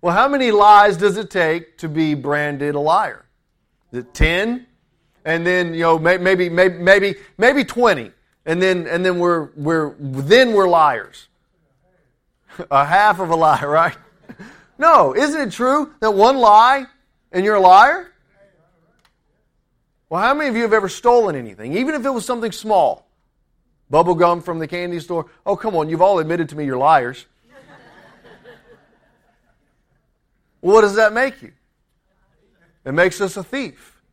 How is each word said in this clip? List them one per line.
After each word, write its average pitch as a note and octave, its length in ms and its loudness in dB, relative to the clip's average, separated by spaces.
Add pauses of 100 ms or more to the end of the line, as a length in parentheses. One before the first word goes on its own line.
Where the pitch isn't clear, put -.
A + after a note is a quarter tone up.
Well, F3 140 -2
how B3 140 2
many C4 220 0
lies G#3 440 6
does F#3+ 220 -2
it G#3 120 -10
take E3 500 -4
to E3 100 -10
be D#3 240 -2
branded D3 600 -4
a C#3+ 60 -4
liar? D#3 460 -2 (680)
Is B2 80 -10
it A#2+ 140 -18
ten? G3 520 -2 (600)
And E3 200 -4
then, F3+ 280 -2
you E3 80 -6
know, E3 180 2
may-, E3+ 180 0
maybe, F3+ 300 0
may-, F3+ 220 0
maybe, F#3+ 460 0 (220)
maybe C4 280 0
twenty. F#3 460 -2 (340)
And E3 160 -4
then, F3+ 260 -2
and E3+ 180 -4
then F3+ 140 -2
we're, E3+ 380 -2
we're, D3+ 420 -4
then D3 540 2
we're G3 160 2
liars. D3 580 0 (1300)
<laughs> - 140 -12
A C#3 140 2
half F#3+ 340 2
of F3 100 -6
a E3 60 0
lie, D#3 260 2
<laughs> D3 40 -8
right? D#3 320 -2 (800)
No, C4 360 4
isn't C#4+ 360 -2
it - 20 -12
true C4+ 480 -2
that A3 120 0
one A3+ 260 2
lie B3 480 4 (480)
and F#3 100 -2
you're G#3+ 120 0
a G3 60 2
liar? A#3 500 6 (2000)
Well, F3 140 -4
how B3+ 100 0
many D4 160 -4
of A3 60 -6
you A#3 80 -2
have G#3+ 100 0
ever G3+ 140 0
stolen A3+ 480 0
anything, A2+ 420 -12
even C4 160 -4
if B3+ 120 -8
it C#4 40 -2
was B3 160 -8
something A#3 280 -8
small? F#3 520 -2 (840)
Bubble E3+ 260 0
gum F3 260 0
from E3 180 -10
the D#3+ 80 -10
candy F3 320 -10
store. E3 260 -10 (200)
Oh, G3 120 -4
come G#3+ 180 -8
on, D#3 140 -2
you've E3 120 -2
all F#3+ 180 2
admitted E3 300 -4
to C#3+ 60 -18
me D3+ 80 -10
you're C3+ 140 -6
liars. C3+ 480 0 (3250)
What G#3 200 6
does G3+ 140 2
that G#3+ 180 2
make B3+ 280 -4
you? - 120 -20 (1300)
It C3+ 80 -12
makes F3+ 300 0
us G3 160 -8
a F#3 60 -12
thief. - 580 -14 (120)